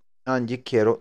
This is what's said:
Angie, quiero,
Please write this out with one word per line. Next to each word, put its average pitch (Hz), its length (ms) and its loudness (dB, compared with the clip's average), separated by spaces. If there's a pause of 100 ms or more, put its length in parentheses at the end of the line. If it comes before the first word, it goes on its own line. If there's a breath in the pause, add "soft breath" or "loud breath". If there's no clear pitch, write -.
(260)
Angie, 127 380 -4
quiero, 113 380 2